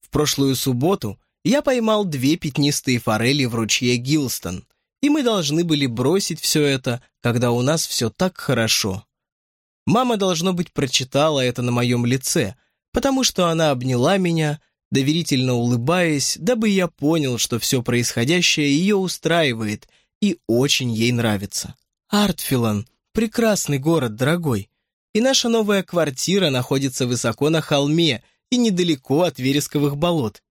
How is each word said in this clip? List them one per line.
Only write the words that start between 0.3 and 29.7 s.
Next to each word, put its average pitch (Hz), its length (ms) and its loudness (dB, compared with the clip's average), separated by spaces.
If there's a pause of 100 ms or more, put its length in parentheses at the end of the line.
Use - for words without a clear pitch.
субботу 127 640 -2 (240)
я 254 180 2
поймал 226 440 0
две 147 320 0
пятнистые 143 640 0
форели 120 460 0
в 117 100 -4
ручье 120 420 0
Гилстон, 123 680 -4 (360)
и 285 80 2
мы 294 140 2
должны 175 400 0
были 147 240 0
бросить 151 520 0
всё - 240 0
это, 131 380 -2 (200)
когда 120 300 0
у 120 100 0
нас 151 240 0
всё - 240 -2
так 185 280 -4
хорошо. 113 680 -2 (800)
Мама, 233 320 2
должно 185 360 0
быть, 175 180 -4
прочитала 139 680 0
это 127 200 -2
на 123 100 -2
моём 120 340 0
лице, 127 500 -2 (360)
потому 269 320 0
что 180 240 0
она 160 240 2
обняла 131 460 0
меня, 160 440 0 (300)
доверительно 135 600 0
улыбаясь, 131 840 0
дабы 220 300 0
я 190 180 2
понял, 147 500 0
что 117 220 -2
всё 123 240 -2
происходящее 139 880 0
её 190 240 2
устраивает 151 880 -2 (340)
и 202 260 0
очень 123 440 2
ей 117 200 0
нравится. 107 640 -2 (340)
«Артфилан — 127 760 0 (240)
прекрасный 220 680 0
город, 135 360 0
дорогой, 131 540 -2 (440)
и 214 80 2
наша 254 280 2
новая 208 340 2
квартира 170 680 0
находится 131 560 -2
высоко 120 440 -2
на 160 120 0
холме 147 600 0 (260)
и 247 80 0
недалеко 175 680 2
от 165 160 -2
вересковых 143 580 0